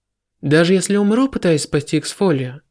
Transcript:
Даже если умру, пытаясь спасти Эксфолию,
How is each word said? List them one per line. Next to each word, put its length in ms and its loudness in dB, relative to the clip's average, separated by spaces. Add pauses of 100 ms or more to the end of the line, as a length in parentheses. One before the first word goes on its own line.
(400)
Даже 340 2
если 220 0
умру, 320 2
пытаясь 340 0
спасти 360 -4
Эксфолию, 720 -4